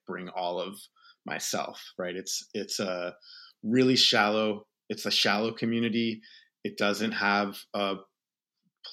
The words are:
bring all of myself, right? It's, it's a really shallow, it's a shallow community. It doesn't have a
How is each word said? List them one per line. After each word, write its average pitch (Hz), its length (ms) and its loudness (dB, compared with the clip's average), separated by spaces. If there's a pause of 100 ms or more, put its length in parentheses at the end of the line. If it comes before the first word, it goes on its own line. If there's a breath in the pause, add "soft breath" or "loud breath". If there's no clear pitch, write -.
bring 90 240 -8
all 90 300 -2
of 98 180 -6 (480 soft breath)
myself, - 720 -6
right? 90 180 -4
It's, - 380 -8
it's 101 260 -4
a 90 360 -4 (480 loud breath)
really 127 320 4
shallow, 107 720 4 (220)
it's 107 160 -8
a 101 60 -2
shallow 110 420 2
community. 113 680 0 (420 loud breath)
It 104 140 -8
doesn't 104 360 2
have 101 440 2 (160)
a 98 220 0 (960)